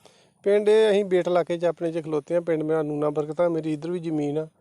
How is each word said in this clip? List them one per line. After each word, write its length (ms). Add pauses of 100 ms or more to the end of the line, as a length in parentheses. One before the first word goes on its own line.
(440)
ਪਿੰਡ 240
ਇਹ 220
ਅਸੀਂ 140
ਬੇਟ 240
ਇਲਾਕੇ 300
'ਚ 60
ਆਪਣੇ 280
'ਚ 120
ਖਲੋਤੇ 300
ਹਾਂ। 60
ਪਿੰਡ 220
ਮੇਰਾ 200
ਨੂਨਾ 280
ਬਰਕਤਾਂ, 400
ਮੇਰੀ 220
ਇੱਧਰ 180
ਵੀ 80
ਜ਼ਮੀਨ 400
ਆ। 100 (120)